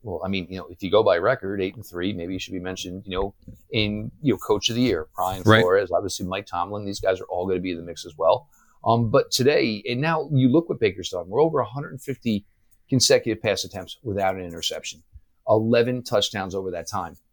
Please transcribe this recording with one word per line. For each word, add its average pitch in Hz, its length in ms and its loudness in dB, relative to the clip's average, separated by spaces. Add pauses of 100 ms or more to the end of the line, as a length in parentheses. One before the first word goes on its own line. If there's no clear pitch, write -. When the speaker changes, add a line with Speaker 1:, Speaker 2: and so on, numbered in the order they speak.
Speaker 1:
well, 87 220 -8
I 95 40 -4
mean, 95 200 -2
you 92 80 -10
know, 82 140 -10
if - 120 -14
you 95 80 -6
go 104 120 4
by 95 160 4
record, 101 420 -2
eight 95 160 -4
and 107 80 -16
three, 90 300 -4
maybe 90 180 -8
you 92 60 -6
should 98 160 -10
be 92 40 -8
mentioned, 92 460 -10
you 95 100 -8
know, 98 200 -4 (360)
in, 107 400 -2 (120)
you 113 100 4
know, 95 60 2
Coach 104 320 0
of 113 60 -2
the 123 40 2
Year, 95 340 0
Brian 92 300 -2
Speaker 2:
Right. 110 160 8
Speaker 1:
Flores, 95 320 4
obviously 90 340 -2
Mike 95 200 -6
Tomlin, 101 400 -6
these 98 140 -6
guys 95 200 0
are - 60 -14
all 90 200 -4
gonna 92 140 0
be 90 120 -4
in 85 40 -6
the 82 60 -10
mix 85 240 -12
as 82 100 -16
well. 82 320 2 (360)
Um, 113 260 4
but 131 200 4
today, 123 580 2
and 123 120 -4
now 156 320 -2
you 131 160 6
look 160 220 4
what - 100 -4
Baker's 95 300 0
done. 87 180 -6
We're 117 140 2
over 160 180 2
a 113 60 -2
hundred 123 340 -10
fifty 117 460 -4 (420)
consecutive - 540 4
pass 101 220 0
attempts 92 380 -12
without 95 340 -2
an 92 60 -10
interception. 82 600 -8 (440)
Eleven 117 560 2
touchdowns 101 520 -2
over 95 160 -4
that 85 180 -8
time. 90 300 -8 (140)